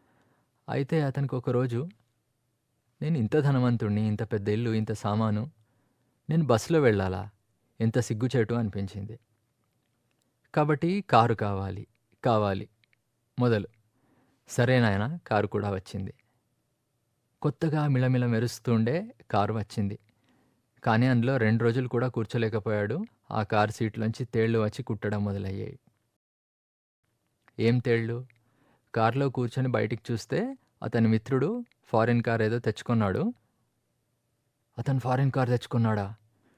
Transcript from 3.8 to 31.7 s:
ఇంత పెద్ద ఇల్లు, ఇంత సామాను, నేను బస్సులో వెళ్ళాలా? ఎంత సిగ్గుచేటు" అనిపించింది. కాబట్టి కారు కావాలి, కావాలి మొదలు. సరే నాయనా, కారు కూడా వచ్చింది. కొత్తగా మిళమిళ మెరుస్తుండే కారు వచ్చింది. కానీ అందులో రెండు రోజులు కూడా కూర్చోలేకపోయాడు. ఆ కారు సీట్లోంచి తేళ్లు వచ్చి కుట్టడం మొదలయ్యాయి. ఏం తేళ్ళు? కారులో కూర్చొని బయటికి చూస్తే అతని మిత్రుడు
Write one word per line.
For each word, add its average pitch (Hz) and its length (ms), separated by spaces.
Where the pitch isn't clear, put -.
ఇంత 107 160
పెద్ద 104 260
ఇల్లు, 113 200
ఇంత 110 220
సామాను, 107 600
నేను 160 160
బస్సులో 123 340
వెళ్ళాలా? 101 500
ఎంత 113 180
సిగ్గుచేటు" 117 540
అనిపించింది. 104 640
కాబట్టి 156 460
కారు 113 320
కావాలి, 98 540
కావాలి 104 440
మొదలు. 117 280
సరే 127 320
నాయనా, 113 480
కారు 104 200
కూడా 101 240
వచ్చింది. 95 420
కొత్తగా 151 460
మిళమిళ 127 380
మెరుస్తుండే 120 920
కారు 104 220
వచ్చింది. 107 460
కానీ 117 220
అందులో 131 320
రెండు 113 260
రోజులు 123 240
కూడా 123 200
కూర్చోలేకపోయాడు. 110 1000
ఆ 107 120
కారు 107 280
సీట్లోంచి 113 540
తేళ్లు 113 340
వచ్చి 107 240
కుట్టడం 104 400
మొదలయ్యాయి. 98 560
ఏం 117 200
తేళ్ళు? 117 460
కారులో 117 340
కూర్చొని 127 380
బయటికి 117 460
చూస్తే 214 440
అతని 113 240
మిత్రుడు 135 580